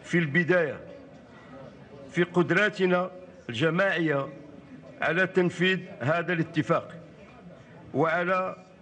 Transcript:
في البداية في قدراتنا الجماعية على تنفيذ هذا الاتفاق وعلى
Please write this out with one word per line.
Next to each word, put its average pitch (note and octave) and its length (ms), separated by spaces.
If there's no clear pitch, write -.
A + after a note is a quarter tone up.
في E3+ 140
البداية D#3+ 640
في E3+ 120
قدراتنا F3+ 880
الجماعية D#3+ 800
على E3+ 260
تنفيذ F3+ 540
هذا E3 320
الاتفاق D#3+ 680
وعلى F3 720